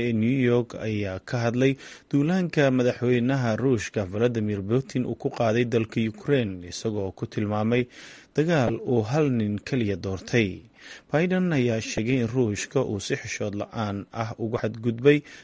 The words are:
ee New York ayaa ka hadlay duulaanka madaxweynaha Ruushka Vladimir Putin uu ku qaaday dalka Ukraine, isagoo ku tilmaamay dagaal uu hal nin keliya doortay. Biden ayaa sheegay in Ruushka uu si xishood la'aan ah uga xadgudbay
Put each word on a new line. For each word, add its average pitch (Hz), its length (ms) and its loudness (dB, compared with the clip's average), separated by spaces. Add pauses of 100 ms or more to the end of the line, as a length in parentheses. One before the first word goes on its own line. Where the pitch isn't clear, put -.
ee 117 40 0
New 113 240 2 (140)
York 120 260 2
ayaa 104 480 -4
ka 127 120 -4 (120)
hadlay 127 240 2 (380)
duulaanka 156 600 2
madaxweynaha 123 840 2
Ruushka 110 480 0
Vladimir 107 560 0
Putin 123 440 0
uu 117 120 -4
ku - 120 -4
qaaday 117 360 2
dalka 113 400 0
Ukraine, 107 640 -2
isagoo 101 420 -4
ku - 140 -8
tilmaamay 110 640 0 (480)
dagaal 143 500 2
uu 120 160 2
hal 135 320 2
nin 104 240 0
keliya 107 400 -2
doortay. 98 640 -2 (500)
Biden 180 420 2
ayaa 120 280 2
sheegay 120 420 0
in 113 80 0
Ruushka 120 500 0
uu 107 220 -2
si - 160 -4
xishood 104 420 -6
la'aan 104 540 -4
ah 113 240 -4
uga 113 240 -2
xadgudbay 120 580 4 (220)